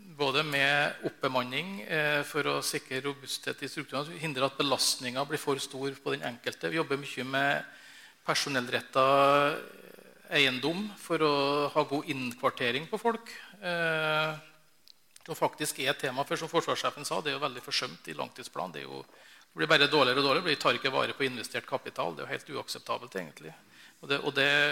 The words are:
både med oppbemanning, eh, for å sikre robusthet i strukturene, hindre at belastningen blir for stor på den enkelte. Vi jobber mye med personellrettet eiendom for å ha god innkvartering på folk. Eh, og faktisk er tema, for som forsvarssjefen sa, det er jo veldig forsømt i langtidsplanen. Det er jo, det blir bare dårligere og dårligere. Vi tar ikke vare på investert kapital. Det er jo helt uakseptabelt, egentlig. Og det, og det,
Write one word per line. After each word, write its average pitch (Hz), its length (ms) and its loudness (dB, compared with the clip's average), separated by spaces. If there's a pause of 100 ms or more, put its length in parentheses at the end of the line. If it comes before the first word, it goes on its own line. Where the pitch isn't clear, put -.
(160)
både 139 280 2
med 143 600 2
oppbemanning, 139 840 -2
eh, 147 340 2
for 143 220 -2
å 143 180 0
sikre 135 400 -4
robusthet 135 600 -8
i 139 60 -8
strukturene, 147 500 -8
hindre 143 280 -2
at 135 100 -6
belastningen 131 720 0
blir 147 120 -2
for 139 180 0
stor 139 340 -6
på 135 220 -6
den 139 100 -4
enkelte. 127 480 -6
Vi 160 60 -2
jobber 143 200 0
mye 139 280 -8
med 139 400 0 (600)
personellrettet 139 1400 4 (680)
eiendom 143 680 2
for - 220 -2
å 147 560 4
ha 151 100 4
god 139 240 -2
innkvartering 131 800 -2
på 214 100 -4
folk. 226 300 -2 (320)
Eh, 156 760 0 (920)
og 160 80 -8
faktisk - 440 -2
er 139 160 0
tema, 135 280 -2
for 165 120 -2
som 156 120 -6
forsvarssjefen 143 560 0
sa, 165 160 -4
det 147 120 -2
er 135 60 -4
jo 147 80 0
veldig 127 180 -8
forsømt 135 440 -4
i 156 80 -10
langtidsplanen. 92 560 -8
Det 73 100 -10
er 67 60 -10
jo, 67 160 -10
det - 520 -20
blir 160 140 2
bare 143 180 8
dårligere 139 320 4
og 139 80 4
dårligere. 170 220 2
Vi 139 100 2
tar 131 160 4
ikke 131 160 -2
vare 123 240 0
på 139 80 0
investert 123 420 -6
kapital. - 480 -4
Det - 100 -8
er - 20 -6
jo 135 80 -6
helt - 220 -10
uakseptabelt, 120 600 -8
egentlig. 78 380 -10 (480)
Og 143 80 0
det, 143 100 4
og 143 160 -2
det, 139 140 6 (220)